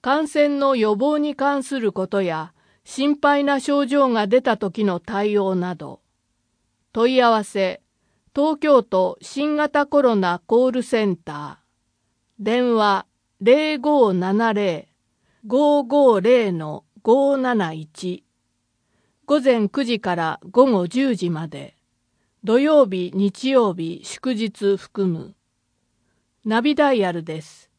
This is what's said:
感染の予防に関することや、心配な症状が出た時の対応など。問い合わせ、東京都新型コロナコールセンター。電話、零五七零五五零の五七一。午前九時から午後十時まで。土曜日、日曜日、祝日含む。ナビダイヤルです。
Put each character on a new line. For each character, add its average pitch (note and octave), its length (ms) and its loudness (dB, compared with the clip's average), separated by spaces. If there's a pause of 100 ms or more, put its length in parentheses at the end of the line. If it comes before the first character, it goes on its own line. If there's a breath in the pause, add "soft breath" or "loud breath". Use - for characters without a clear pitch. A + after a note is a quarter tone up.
感 D4 280 -2
染 D4 320 0
の C#4 160 2
予 G#3+ 180 0
防 C#4+ 240 0
に D4 160 -4
関 C#4 300 -2
す C4+ 160 -6
る A3 100 -2
こ F#3 160 -6
と G3 160 -2
や、 D#3+ 320 -6 (300)
心 C#4+ 320 -2
配 C#4+ 260 0
な C#4 160 0
症 C#4+ 280 -2
状 C4+ 220 2
が A3 200 0
出 B3 120 4
た A#3+ 160 -2
時 G#3+ 280 -4
の F3+ 160 -2
対 G#3 360 -4
応 F#3+ 200 0
な F3+ 180 -4
ど。 C#3+ 280 -18 (920)
問 A#3+ 200 2
い B3+ 80 4
合 A#3+ 100 4
わ A3 120 2
せ、 F#3+ 400 -4 (540)
東 D4+ 240 0
京 C#4 240 4
都 F#3 360 -2
新 D4 360 -4
型 D4 300 -2
コ C#4+ 140 2
ロ B3 140 2
ナ F3+ 320 0
コ B3 220 2
ー - 20 0
ル B3 140 -4
セ A3 220 -2
ン F#3 100 -2
タ D#3 160 -16 (1040)
ー。 G3+ 60 -14
電 A#3+ 320 0
話、 G#3 300 0 (340)
零 D4 380 2
五 B3+ 360 2
七 G3+ 380 0
零 G3 340 -2 (580)
五 C#4+ 380 2
五 B3 380 4
零 A3 320 2
の D#3 320 -10 (180)
五 C#4 360 2
七 A3+ 340 -2
一。 D#3+ 520 -10 (1000)
午 D4 160 2
前 A#3 300 2
九 C#4 140 -4
時 A#3 160 -2
か F3+ 160 -4
ら D#3+ 220 -4 (120)
午 B3 160 4
後 G3 200 0
十 B3+ 280 -2
時 F3+ 160 -4
ま D#3+ 180 -8
で。 C#3 260 -16 (720)
土 A3 140 2
曜 D4 260 6
日、 F3+ 300 -4
日 G3 340 -2
曜 A#3+ 240 2
日、 E3+ 320 -10
祝 - 300 -6
日 G#3 420 -2
含 G3 300 -6
む。 E3 280 -6 (1120)
ナ A3 160 0
ビ D4 140 0
ダ C#4+ 180 2
イ B3 60 0
ヤ F#3+ 120 0
ル E3+ 120 -6
で D#3+ 180 -10
す。 - 380 -20